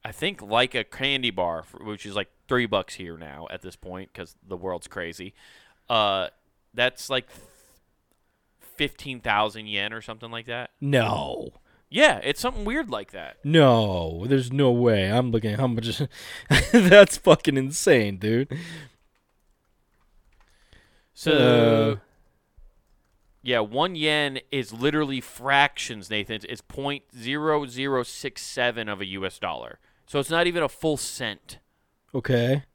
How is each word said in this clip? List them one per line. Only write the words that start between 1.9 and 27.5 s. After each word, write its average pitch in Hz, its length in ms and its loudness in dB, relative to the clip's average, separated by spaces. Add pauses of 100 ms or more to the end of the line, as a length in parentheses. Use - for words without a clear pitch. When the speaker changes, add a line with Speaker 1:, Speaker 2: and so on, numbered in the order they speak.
Speaker 1:
is, 101 100 -12
like, 98 140 -4 (180)
three 123 200 0
bucks 101 260 -2
here 85 240 -14
now 78 340 -16
at 90 120 -14
this 90 120 -16
point 92 380 -16
'cause 87 240 -16 (100)
the 95 80 -10
world's 90 320 -8
crazy. 87 460 -12 (560)
Uh, 101 400 2 (440)
that's, 123 360 -2
like, 127 180 -4 (1500)
fifteen 139 440 -8
thousand 107 460 -2
yen 104 240 -4
or 113 100 -10
something 113 300 -14
like 117 140 -12
that. 120 340 -10
Speaker 2:
No. 110 720 -2 (400)
Speaker 1:
Yeah, 240 340 4
it's - 180 -2
something 247 240 -4
weird 254 240 -4
like 107 220 -6
that. 80 320 -14
Speaker 2:
No, 107 840 4
there's 127 280 0
no 135 180 4
way. 113 400 4
I'm 123 200 0
looking 110 200 -2
at 104 80 -4
how 131 80 0
much. 113 340 -4 (480)
<laughs> - 240 2
That's 196 440 10
fucking 151 400 4
insane, 131 600 2
dude. 113 340 -2 (2500)
Speaker 1:
So, - 180 -2 (640)
Speaker 2:
Uh. - 20 -2 (1500)
Speaker 1:
yeah, 123 180 0
one 131 360 -2
yen 151 440 -2 (120)
is 117 220 -6
literally 139 480 -2
fractions, 131 880 -2
Nathan. 107 400 -6
It's - 120 -12
point 139 420 -10 (120)
zero 147 500 -4